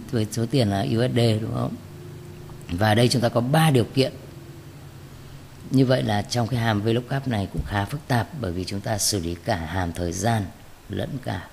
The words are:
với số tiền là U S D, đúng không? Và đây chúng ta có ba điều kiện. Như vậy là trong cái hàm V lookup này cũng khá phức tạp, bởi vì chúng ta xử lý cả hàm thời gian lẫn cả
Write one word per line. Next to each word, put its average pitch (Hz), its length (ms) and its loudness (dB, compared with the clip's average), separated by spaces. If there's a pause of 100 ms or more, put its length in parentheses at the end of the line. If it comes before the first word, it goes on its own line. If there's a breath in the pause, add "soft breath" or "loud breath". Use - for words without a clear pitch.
(100)
với 110 220 2
số 113 180 0
tiền 120 200 4
là 98 100 2
U 120 320 2
S - 20 -2
D, 120 40 4 (220)
đúng 113 140 -4
không? 123 200 -2 (960)
Và 107 260 2
đây 120 140 6
chúng 120 140 2
ta 120 60 4
có 117 120 2
ba 156 300 4
điều 127 140 6
kiện. - 280 0 (1600)
Như 135 160 6
vậy 131 160 4
là 104 200 2
trong 117 260 0
cái 123 120 -2
hàm 110 220 2
V 107 40 -4
lookup 127 420 0
này 101 240 0
cũng 82 140 -2
khá 101 180 0
phức 143 240 -6
tạp, 117 200 2 (120)
bởi 95 120 -2
vì 90 120 -4
chúng 98 160 -6
ta 110 180 -2
xử - 200 0
lý 85 160 -2
cả 101 220 -2
hàm 85 360 -2
thời 87 200 -2
gian 104 320 0 (440)
lẫn 98 220 -4 (140)
cả 101 280 -6